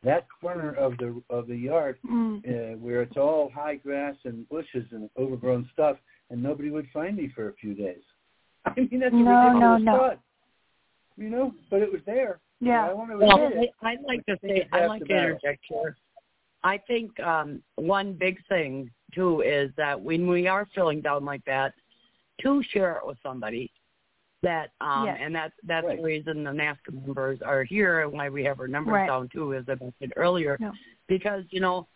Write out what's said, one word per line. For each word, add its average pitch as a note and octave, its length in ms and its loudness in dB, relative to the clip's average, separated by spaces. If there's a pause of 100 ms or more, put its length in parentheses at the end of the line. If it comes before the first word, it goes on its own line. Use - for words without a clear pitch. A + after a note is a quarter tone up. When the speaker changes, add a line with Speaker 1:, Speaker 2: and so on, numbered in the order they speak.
Speaker 1:
that D3 240 0 (120)
corner E3+ 360 -6
of C3 220 0
the, A#2+ 320 -8
of A#2+ 180 -6
the A#2+ 80 -8
yard, C3+ 420 -2 (120)
Speaker 2:
Mm. A3+ 280 0 (100)
Speaker 1:
uh, A#2 300 -6
where A#2+ 240 -2
it's A#2+ 160 -4
all C#3+ 360 2
high D3 220 -6
grass C#3 400 -6 (100)
and A#2 240 -12
bushes D3 420 -8
and G#2+ 260 -12
overgrown B2+ 560 -2
stuff, D3+ 240 2 (320)
and A#2+ 120 -6
nobody C#3+ 280 -4
would D3 240 -6
find F3+ 240 -4
me D3 180 -4
for A2 140 -6
a G2+ 40 -14
few G#2+ 200 -10
days. G2 300 -8 (300)
<laughs> - 320 -16
I - 100 -4
mean, B3+ 240 0
that's B3+ 140 2
a A#3+ 40 8
Speaker 2:
No, A#3 60 10
no, B3 260 10
Speaker 1:
ridiculous A#3 340 8
Speaker 2:
no. A3 140 6
Speaker 1:
thought. C4 220 2 (1000)
You G#3+ 120 -8
know, B3+ 240 -2 (180)
but G3 100 4
it G#3 100 2
was F3 140 -4
there. A3+ 340 -2 (200)
Speaker 2:
Yeah. A#3+ 280 4
Speaker 1:
I F#3 60 -2
wanna A3 240 -8
Speaker 3:
Well, G3+ 300 8
Speaker 1:
admit A3 160 0
it. A#3+ 80 -2 (100)
Speaker 3:
I, A3+ 100 -2
I'd B3 120 -8
like B3+ 240 -4
Speaker 1:
I G#3 60 0
Speaker 3:
to F#3 40 -4
Speaker 1:
think G3+ 160 -4
Speaker 3:
say, F#3+ 80 2
Speaker 1:
it's - 100 -6
Speaker 3:
I'd F3 100 4
Speaker 1:
half E3+ 80 4
Speaker 3:
like G#3+ 120 -6
Speaker 1:
the D3 60 -10
Speaker 3:
to F#3+ 60 0
Speaker 1:
battle. C#3 160 2
Speaker 3:
interject C#3+ 380 -4
here. D3+ 300 -6 (680)
I F#3+ 140 2
think, A#3 420 -6
um, D#3 440 -2 (120)
one G3 380 0
big F#3 240 -2 (120)
thing, C#3 420 -2 (220)
too, E3+ 280 2
is C#3 360 2
that C#3+ 220 -2
when E3 280 0
we F3 200 2
are G3 280 0
feeling D#3 260 0
down C#3+ 240 -2
like C#3+ 200 -8
that, C3+ 280 -2 (680)
to C#4 280 2
share F#3 280 0
it - 100 -8
with C#3 160 -10
somebody A#2+ 480 -8 (720)
that, E3 280 -2 (100)
um, C#3 240 0
Speaker 2:
Yes. G3+ 160 -4
Speaker 3:
and D#3 120 -6
that's, D#3+ 200 -6 (100)
that's E3 240 -4
Speaker 1:
Right. - 100 -2
Speaker 3:
the E3 60 -8
reason D#3 400 -4
the C#3+ 80 -6
nasca D3 420 -6
members C3+ 480 -6
are C3+ 220 0
here F3 380 2
and D3 100 -2
why C#3+ 180 -6
we C#3 140 -6
have C#3 160 -2
our B2+ 80 -8
numbers D3+ 260 -2
Speaker 2:
Right. G3 140 2
Speaker 3:
down, B2+ 220 -2
too, D3 260 -6
as C3 120 -8
I C3+ 80 -2
mentioned B2+ 400 -12
earlier, D#3+ 440 0
Speaker 2:
Yeah. G#3+ 120 -6 (360)
Speaker 3:
because, F#3+ 420 -2
you F#3+ 120 -4
know F#3 340 0